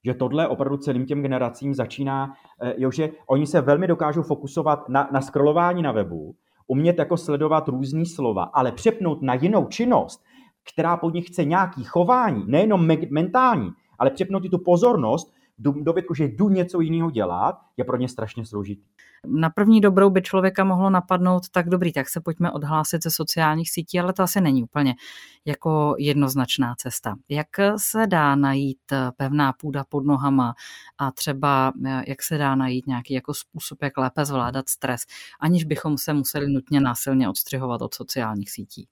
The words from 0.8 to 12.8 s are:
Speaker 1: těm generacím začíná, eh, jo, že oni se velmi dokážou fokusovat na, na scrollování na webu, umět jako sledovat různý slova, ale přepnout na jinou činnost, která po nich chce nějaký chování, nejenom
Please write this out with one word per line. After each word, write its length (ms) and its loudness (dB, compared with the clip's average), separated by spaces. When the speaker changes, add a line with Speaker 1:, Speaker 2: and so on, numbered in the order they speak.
Speaker 1:
těm 160 -4
generacím 520 -4
začíná, 600 -4
eh, 140 -4
jo, 140 0
že 200 -2
oni 200 2
se 140 2
velmi 260 4
dokážou 360 0
fokusovat 640 -2
na, 240 2
na 80 2
scrollování 640 2
na 100 0
webu, 420 -4
umět 320 2
jako 180 0
sledovat 520 0
různý 380 -2
slova, 360 -2
ale 300 0
přepnout 500 -2
na 120 0
jinou 320 2
činnost, 560 0
která 240 0
po 140 -2
nich 160 -6
chce 180 -2
nějaký 400 0
chování, 600 2
nejenom 400 4